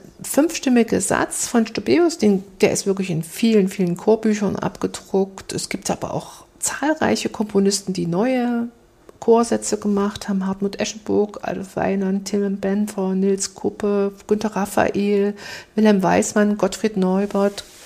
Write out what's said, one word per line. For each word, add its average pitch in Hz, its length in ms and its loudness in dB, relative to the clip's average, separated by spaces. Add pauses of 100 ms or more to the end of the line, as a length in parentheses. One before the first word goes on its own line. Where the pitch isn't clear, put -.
(220)
fünfstimmige 240 760 2
Satz - 480 -2
von 226 180 2
Stobäus, 320 520 2
den, 196 260 2 (160)
der 208 120 6
ist - 140 -4
wirklich 190 240 -2
in 160 120 -2
vielen, 214 460 2
vielen 175 280 -2
Chorbüchern 214 600 0
abgedruckt. - 960 -4
Es - 160 -6
gibt - 220 -6
aber - 240 -6
auch - 300 -10 (140)
zahlreiche 277 720 -2
Komponisten, 196 600 0
die 175 140 -4
neue 240 600 0 (500)
Chorsätze 226 600 2
gemacht 202 500 -2
haben. 190 180 -2
Hartmut 196 320 -4
Eschenburg, 208 640 -2
Adolf 190 340 -6
Weinand, 196 520 -2
Tilman 202 300 -2
Benfer, 196 560 -2
Nils 190 400 0
Kuppe, 202 580 -2 (140)
Günter 214 280 0
Raphael, 202 800 0 (400)
Wilhelm 214 280 6
Weismann, 208 540 2
Gottfried 208 400 -2
Neubert, 196 680 0 (220)